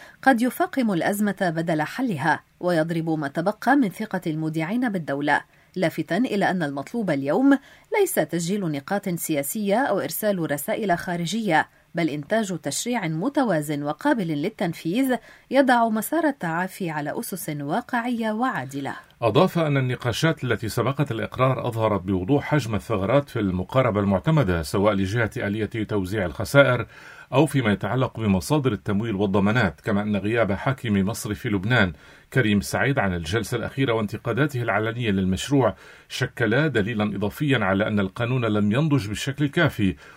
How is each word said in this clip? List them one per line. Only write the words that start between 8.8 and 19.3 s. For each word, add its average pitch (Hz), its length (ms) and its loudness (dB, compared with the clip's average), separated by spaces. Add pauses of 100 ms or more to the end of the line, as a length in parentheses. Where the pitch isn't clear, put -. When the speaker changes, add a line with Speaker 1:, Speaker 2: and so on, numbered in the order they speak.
Speaker 1:
سياسية 175 680 -2
أو 226 240 0
إرسال 170 520 -2
رسائل 190 460 -2
خارجية، 175 680 0 (260)
بل 170 140 0
إنتاج 180 500 -2
تشريع 220 500 -4
متوازن 160 720 0
وقابل 202 440 -2
للتنفيذ 196 880 -2 (340)
يضع 247 380 4
مسار 220 360 0
التعافي 180 640 -4
على 147 300 -4
أسس 190 300 -8 (100)
واقعية 226 720 -4
وعادلة. 139 600 -4 (280)
Speaker 2:
أضاف 135 360 4